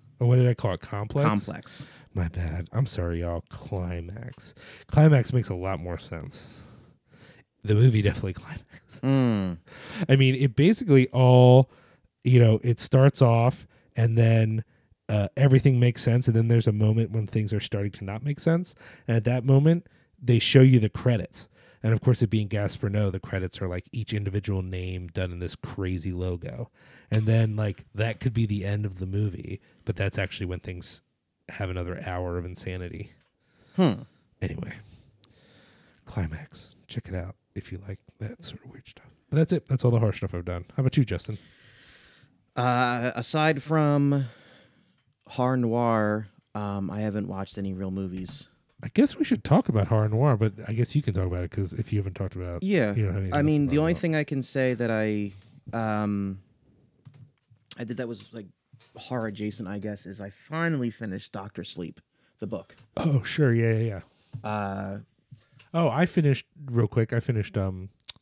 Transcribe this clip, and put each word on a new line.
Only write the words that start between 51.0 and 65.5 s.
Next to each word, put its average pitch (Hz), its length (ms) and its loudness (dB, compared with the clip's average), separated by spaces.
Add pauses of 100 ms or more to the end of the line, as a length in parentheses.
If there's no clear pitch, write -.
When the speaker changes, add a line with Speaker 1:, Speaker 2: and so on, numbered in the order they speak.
Speaker 1:
can 113 120 -4
talk 92 120 0
about 90 180 -2
it 87 80 -8
'cause 92 220 -4
if 110 200 -6
you 104 60 0
haven't 98 160 -6
talked 95 200 -8
about 90 260 -8
it, - 20 -6
Speaker 2:
Yeah. 160 300 0
Speaker 1:
you 107 120 0
don't 92 80 -2
have 98 80 -2
anything 95 120 -4
Speaker 2:
I 143 40 0
Speaker 1:
else 147 80 2
Speaker 2:
mean, 151 200 4
Speaker 1:
to 131 40 -2
Speaker 2:
the 135 80 0
Speaker 1:
talk 151 40 4
Speaker 2:
only 165 120 2
Speaker 1:
about. 165 80 -4
Speaker 2:
thing 165 140 -2
I 151 80 0
can 139 200 -4
say 127 300 -2
that 117 180 -2
I, 107 400 -2 (400)
um, 104 680 -4 (1400)
I 123 80 -10
did 113 120 -10
that 123 100 -8
was, 113 260 -14
like, 110 120 -14 (520)
horror 117 300 -6
adjacent, 104 420 -8
I 101 100 -8
guess, 104 260 -10
is 98 160 -14
I 101 80 -12
finally 151 600 -4
finished 104 400 -10
Doctor 98 320 -12
Sleep, - 360 -12 (400)
the 110 80 -10
book. - 280 -12 (220)
Speaker 1:
Oh, 143 260 0
sure. 139 300 2
Yeah, 117 200 2
yeah, 110 280 -4 (420)
yeah. - 60 -8
Speaker 2:
Uh, 98 480 -6 (800)